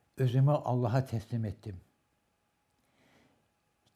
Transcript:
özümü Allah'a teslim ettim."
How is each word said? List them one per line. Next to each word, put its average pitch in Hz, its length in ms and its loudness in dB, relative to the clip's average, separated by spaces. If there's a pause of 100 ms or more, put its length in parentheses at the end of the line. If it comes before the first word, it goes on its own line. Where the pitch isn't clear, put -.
(160)
özümü 131 340 4
Allah'a 127 560 0
teslim 113 380 -6
ettim." 101 360 -10 (2250)